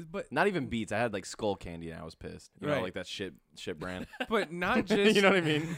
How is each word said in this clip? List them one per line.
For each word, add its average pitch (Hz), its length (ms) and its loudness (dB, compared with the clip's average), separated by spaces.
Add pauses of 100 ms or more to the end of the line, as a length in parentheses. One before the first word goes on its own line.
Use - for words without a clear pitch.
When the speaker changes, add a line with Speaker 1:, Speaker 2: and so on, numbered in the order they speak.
Speaker 1:
but 165 260 -8
Speaker 2:
Not 151 160 4
even 170 200 2
Beats. 110 260 -2
I 104 60 2
had, 117 140 2
like, 98 140 -4
Skull 101 300 -2
Candy, 85 340 -8
and 82 100 -10
I 80 40 -10
was 80 100 -12
pissed. - 460 -14
You 143 80 -4
know, 147 60 2
Speaker 1:
Right. 127 80 0
Speaker 2:
like 92 120 -6
that 92 140 -6
shit, 90 260 -6 (220)
shit 82 240 -8
brand. 90 260 -6 (120)
Speaker 1:
<laughs> 254 100 -6
But 190 240 0
not 190 320 0
Speaker 2:
<laughs> - 20 -10
Speaker 1:
just 208 300 6
Speaker 2:
You 202 60 6
know 190 80 8
what 190 80 6
I - 20 4
mean? 156 260 2 (100)